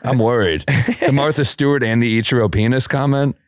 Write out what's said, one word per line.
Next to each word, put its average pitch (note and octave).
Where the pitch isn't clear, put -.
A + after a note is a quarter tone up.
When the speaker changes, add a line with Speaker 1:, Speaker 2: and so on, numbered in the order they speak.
Speaker 1:
I'm B2+
worried. A2
Speaker 2:
<laughs> C3+
Speaker 1:
The E4+
Martha C#3+
Stewart C#3+
and A2+
the A2+
Ichiro A2+
penis A#2+
comment. C#3